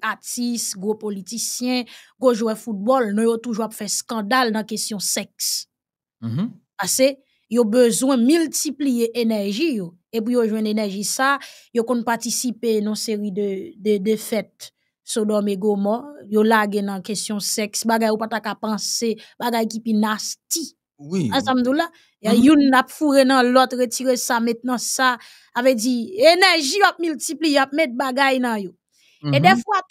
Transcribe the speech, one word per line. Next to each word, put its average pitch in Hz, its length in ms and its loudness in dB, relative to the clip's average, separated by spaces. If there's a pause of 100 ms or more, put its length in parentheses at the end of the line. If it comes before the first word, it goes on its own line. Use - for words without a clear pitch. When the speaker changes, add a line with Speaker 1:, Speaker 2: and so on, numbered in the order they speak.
Speaker 1:
atis, 233 720 -6
gwo 208 240 -4
politisyen, 226 880 -6 (320)
gwo 247 160 4
jwè 220 240 -2
foutbòl. 220 560 0
Non 226 100 2
yo, 233 160 2
toujou 226 240 -4
ap 220 80 -10
fè 208 160 -10
eskandal 226 640 -2
nan 214 140 -4
kesyon 208 340 -8
sèks, - 520 -6 (680)
mm, 113 140 -6
hmm, 214 160 -2 (260)
pase 262 360 2 (400)
yo 240 160 4
bezwen 240 580 4
miltipliye 277 800 0 (140)
enèji 220 560 -2
yo, 170 140 -8 (180)
e 233 80 -4
pou 233 160 -2
yo 240 100 2
jwenn 214 240 -2
enèji 208 380 -4
sa, 269 300 0 (360)
yo 233 140 0
konn 240 180 -2
patisipe 233 760 -2
nan 214 120 -4
on 208 60 -6
seri 208 340 -6
de, 202 160 -4 (300)
de 208 400 0
fèt. - 540 -8 (300)
Sodòm 214 480 -2
e 196 80 -4
Gomò, 208 380 0 (340)
yo 214 160 4
lage 214 360 2
nan 196 200 -8
kesyon 208 400 -6
sèks, - 440 -4
bagay 226 260 2
ou 214 60 -2
pa 220 120 -6
ta 226 120 -4
ka 202 120 -6
panse, 214 580 -4 (260)
bagay 233 280 0
ki 220 160 -8
pi 226 160 0
nasti. 214 640 -4 (400)
Wi, 170 240 -2
ou 214 80 -2
wè 269 80 2
sa 254 140 0
m 247 60 0
di 247 80 0
Speaker 2:
w 285 60 2
Speaker 1:
la? 339 100 0 (440)
Youn 277 380 6
l 262 80 4
ap 254 140 2
foure 269 360 4
nan 254 240 4
lòt, 254 240 4
retire 247 440 0
sa, 247 200 -2
met 233 240 0
nan 247 160 -2
sa, 254 360 0 (360)
sa 247 140 -2
vle 262 100 6
di, 233 380 -2 (180)
enèji 349 480 2
yo 392 80 6
ap 330 160 -2
miltipliye, 302 540 -2
y 277 40 6
ap 269 140 -2
met 311 240 0
bagay 269 440 0
nan 226 180 -2
yo, 180 100 -8 (520)
mm, 147 120 2
e 139 80 4
dèfwa 381 480 4